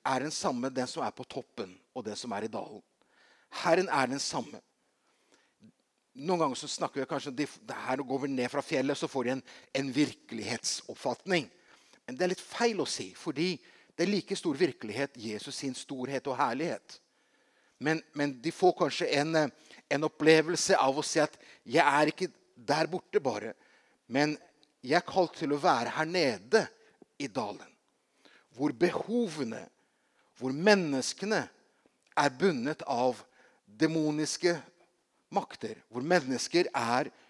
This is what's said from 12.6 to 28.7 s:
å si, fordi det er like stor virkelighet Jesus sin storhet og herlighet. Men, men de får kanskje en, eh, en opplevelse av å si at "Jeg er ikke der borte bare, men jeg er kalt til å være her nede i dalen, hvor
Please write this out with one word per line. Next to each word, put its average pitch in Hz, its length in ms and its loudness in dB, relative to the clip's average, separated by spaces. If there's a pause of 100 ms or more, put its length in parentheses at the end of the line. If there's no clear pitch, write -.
å 131 80 -2
si, 92 280 -6
fordi 165 380 -2 (380)
det 165 120 -2
er 196 80 0
like 196 240 -2
stor 151 200 -2
virkelighet 135 640 -2
Jesus 110 360 -8
sin 135 200 -6
storhet 131 520 -6
og 127 80 -2
herlighet. 131 600 -4 (840)
Men, 156 200 0 (100)
men 143 280 -2
de 165 120 -4
får 180 260 6
kanskje 156 300 0 (100)
en, 160 180 2
eh, 151 120 4 (440)
en 147 140 2
opplevelse 156 720 4
av 135 180 4
å 147 80 0
si - 160 0
at 151 140 2 (300)
"Jeg 143 180 4
er 147 300 4
ikke - 160 -6 (260)
der 139 320 0
borte 180 340 -2
bare, 110 340 -4 (520)
men 147 300 2 (480)
jeg 147 160 4
er - 80 -6
kalt 180 320 2
til 143 120 -2
å 143 80 0
være 120 360 2
her 156 100 0
nede 147 560 2 (560)
i 143 80 -6
dalen, 104 400 -6 (880)
hvor 143 220 -2